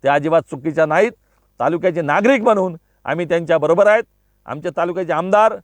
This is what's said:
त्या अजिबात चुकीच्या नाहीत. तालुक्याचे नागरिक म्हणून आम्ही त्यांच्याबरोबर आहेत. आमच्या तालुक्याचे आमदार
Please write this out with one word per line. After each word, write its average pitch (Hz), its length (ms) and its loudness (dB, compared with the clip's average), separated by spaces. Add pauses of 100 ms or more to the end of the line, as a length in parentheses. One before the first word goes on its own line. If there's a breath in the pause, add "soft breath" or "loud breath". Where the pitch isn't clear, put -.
त्या 139 120 0
अजिबात 156 280 0
चुकीच्या 151 440 -4
नाहीत. 185 260 0 (480)
तालुक्याचे 165 400 -2
नागरिक 202 400 2
म्हणून 196 360 0 (280)
आम्ही 160 200 -4
त्यांच्याबरोबर 165 640 2
आहेत. 220 160 4 (440)
आमच्या 151 300 -8
तालुक्याचे 175 360 -4
आमदार 202 520 2